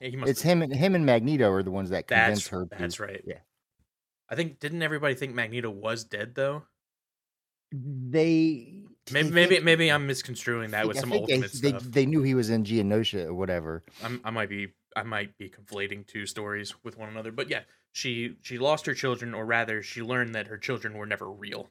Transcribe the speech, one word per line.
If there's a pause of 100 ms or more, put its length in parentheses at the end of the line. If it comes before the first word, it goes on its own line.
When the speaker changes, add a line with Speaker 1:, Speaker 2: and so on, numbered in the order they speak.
Speaker 1:
he
must
Speaker 2:
It's
Speaker 1:
have
Speaker 2:
him
and,
him
and
Magneto
are
the
ones
that
convince
Speaker 1:
That's,
Speaker 2:
her
to
Speaker 1:
that's
right.
Speaker 2:
Yeah. (1000)
Speaker 1:
I
think,
didn't
everybody
think
Magneto
was
dead,
though? (1080)
Speaker 2:
They, (300)
Speaker 1:
Maybe,
Speaker 2:
they
Speaker 1:
maybe,
Speaker 2:
think,
Speaker 1:
maybe
I'm
misconstruing
that
Speaker 2:
I
Speaker 1:
with
Speaker 2:
think,
Speaker 1:
some
Speaker 2:
I
think
they,
Speaker 1:
Ultimate
Speaker 2:
they,
Speaker 1:
stuff.
Speaker 2:
they
knew
he
was
in
Geonosia
or
whatever. (200)
Speaker 1:
I'm,
I
might
be, (220)
I
might
be
conflating
two
stories (100)
with
one
another,
but
yeah, (300)
she,
she
lost
her
children,
or
rather,
she
learned
that
her
children
were
never
real.